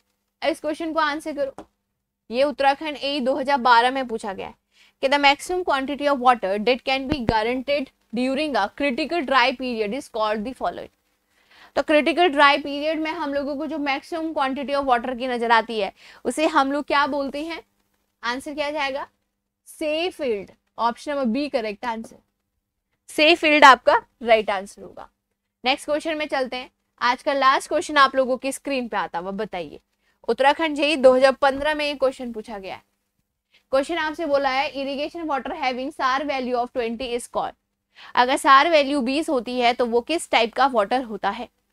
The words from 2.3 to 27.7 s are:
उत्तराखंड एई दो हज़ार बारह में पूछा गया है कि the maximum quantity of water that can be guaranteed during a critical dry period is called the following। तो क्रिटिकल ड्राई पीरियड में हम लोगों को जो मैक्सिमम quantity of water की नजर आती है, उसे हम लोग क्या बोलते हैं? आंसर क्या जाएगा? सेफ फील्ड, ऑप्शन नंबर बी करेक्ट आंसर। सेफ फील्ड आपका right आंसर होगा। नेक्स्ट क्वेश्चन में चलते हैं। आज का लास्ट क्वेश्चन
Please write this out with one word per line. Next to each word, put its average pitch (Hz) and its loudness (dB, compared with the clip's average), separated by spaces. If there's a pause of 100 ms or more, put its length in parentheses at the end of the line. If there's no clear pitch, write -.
उत्तराखंड 285 0
एई 285 -4
दो 262 0
हज़ार 285 0
बारह 240 6
में 269 -4
पूछा 220 -8
गया 190 -12
है - -18 (480)
कि 269 0
the 277 2
maximum 285 0
quantity 285 -2
of 277 -2
water 233 2
that 240 0
can 269 -2
be 302 -2
guaranteed 254 0 (240)
during 262 -2
a 202 2 (140)
critical 285 -2
dry 262 4
period 220 -4
is 277 -8
called 214 -4
the 262 -8
following। 180 -6 (880)
तो 277 0
क्रिटिकल 311 2
ड्राई 285 4
पीरियड 294 -4
में 311 -4
हम 311 -6
लोगों 285 -4
को 285 -6
जो 302 -6
मैक्सिमम 311 -6
quantity 269 -4
of 277 -2
water 247 0
की 262 -6
नजर 233 -2
आती 226 4
है, 196 -4 (320)
उसे 302 0
हम 285 2
लोग 285 -2
क्या 294 2
बोलते 285 -6
हैं? 330 -10 (640)
आंसर 262 -6
क्या 294 -4
जाएगा? 285 -6 (600)
सेफ 320 -4
फील्ड, 214 -6 (280)
ऑप्शन 233 -4
नंबर 277 -2
बी 262 -2
करेक्ट 214 -6
आंसर। 226 -8 (960)
सेफ 311 4
फील्ड 302 6
आपका 285 8 (220)
right 220 2
आंसर 202 -8
होगा। - -20 (540)
नेक्स्ट 262 0
क्वेश्चन 302 -2
में 302 -6
चलते 269 -4
हैं। 262 -14 (300)
आज 247 0
का 294 0
लास्ट 277 4
क्वेश्चन 311 -2